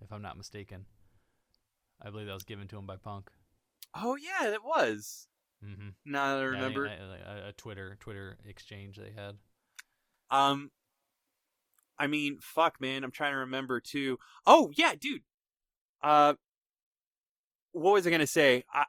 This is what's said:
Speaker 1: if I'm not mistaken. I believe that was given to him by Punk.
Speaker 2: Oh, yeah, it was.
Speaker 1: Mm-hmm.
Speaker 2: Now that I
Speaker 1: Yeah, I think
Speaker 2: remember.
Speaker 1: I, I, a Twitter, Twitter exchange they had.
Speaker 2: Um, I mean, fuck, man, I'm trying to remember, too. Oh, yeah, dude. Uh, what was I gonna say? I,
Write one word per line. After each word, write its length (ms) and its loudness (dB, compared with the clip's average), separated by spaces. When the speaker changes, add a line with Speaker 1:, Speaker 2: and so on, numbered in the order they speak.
Speaker 1:
if 100 -18
I'm 100 -12
not 140 -12
mistaken. 480 -16
I 80 -14
believe 160 -12
that 80 -10
was 100 -12
given 240 -14
to 100 -16
him 80 -14
by 100 -14
Punk. 340 -16
Speaker 2:
Oh, 220 -4
yeah, 360 -4
it 120 -6
was. 640 -2
Speaker 1:
Mm-hmm. 260 -14
Speaker 2:
Now 320 -2
that 40 -2
I 20 -2
Speaker 1:
Yeah, 60 -2
I 20 -4
think 260 -4
Speaker 2:
remember. 120 -4
Speaker 1:
I, 60 -14
I, 160 -12
a 40 -14
Twitter, 480 -14
Twitter 440 -14
exchange 540 -18
they 180 -16
had. 200 -14
Speaker 2:
Um, 420 2
I 120 -2
mean, 320 -4
fuck, 400 0
man, 240 -6
I'm 80 -10
trying 200 -4
to 60 -4
remember, 420 -4
too. 380 -4
Oh, 300 10
yeah, 260 2
dude. 220 -6
Uh, 320 8
what 220 2
was 140 6
I 40 2
gonna 160 4
say? 460 6
I, 160 2